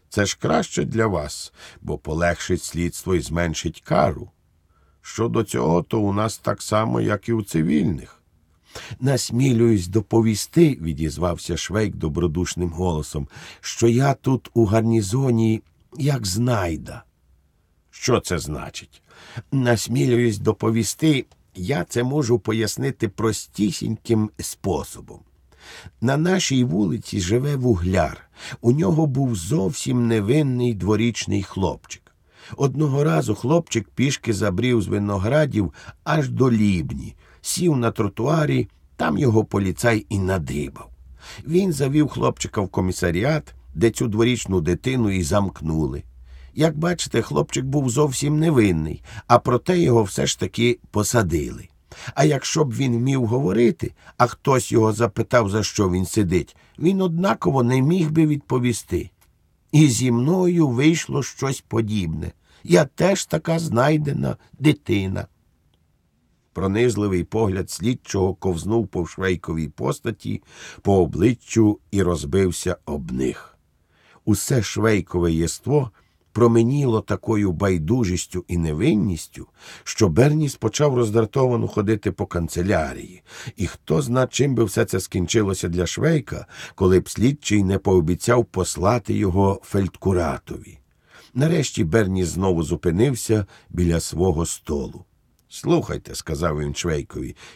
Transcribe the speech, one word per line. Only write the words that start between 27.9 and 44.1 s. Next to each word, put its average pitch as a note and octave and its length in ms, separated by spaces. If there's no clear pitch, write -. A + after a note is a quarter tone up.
У A#2 120
нього D#3+ 340
був C3 300
зовсім B2+ 720
невинний B2 680
дворічний G2+ 680
хлопчик. - 720
Одного C#3 480
разу D3+ 300
хлопчик B2+ 540
пішки B2+ 440
забрів G#2+ 500
з F2+ 40
Виноградів G2+ 840
аж D3+ 240
до B2 220
Лібні, F2 640
сів E3 360
на A#2 140
тротуарі, C3 800
там A#3 220
його A2 260
поліцай G#2 640
і G#2 100
надрібав. D2 720
Він F3+ 260
завів C#3+ 360
хлопчика - 520
в F#2 80
комісаріат, F#2+ 840
де A2+ 160
цю B2+ 180
дворічну G#2+ 520